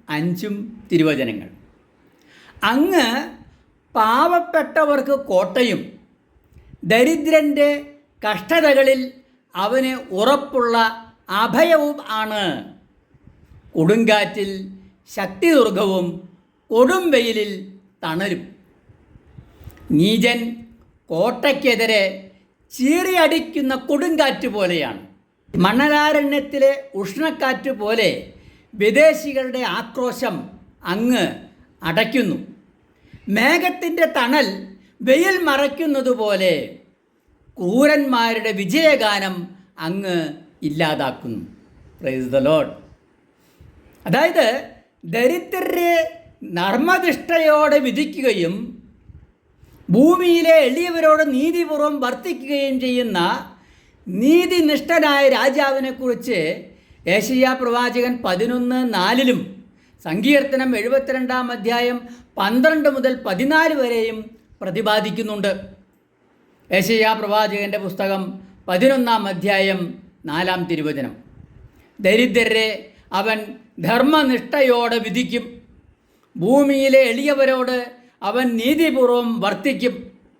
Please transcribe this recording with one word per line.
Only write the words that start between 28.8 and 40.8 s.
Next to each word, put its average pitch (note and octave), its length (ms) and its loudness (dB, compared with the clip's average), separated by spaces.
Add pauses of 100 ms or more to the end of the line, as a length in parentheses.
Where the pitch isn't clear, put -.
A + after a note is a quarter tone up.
ആക്രോശം A#3 920 -6 (340)
അങ്ങ് G3+ 520 -2 (480)
അടയ്ക്കുന്നു. G3 520 0 (920)
മേഘത്തിൻ്റെ D#4+ 760 0
തണൽ B3 600 0 (340)
വെയിൽ F4 420 2
മറയ്ക്കുന്നത് C#4+ 640 0
പോലെ F#3+ 680 0 (800)
ക്രൂരന്മാരുടെ A#3 920 2
വിജയഗാനം G3+ 960 0 (320)
അങ്ങ് E3+ 540 -4 (280)
ഇല്ലാതാക്കുന്നു. D3 840 -4 (580)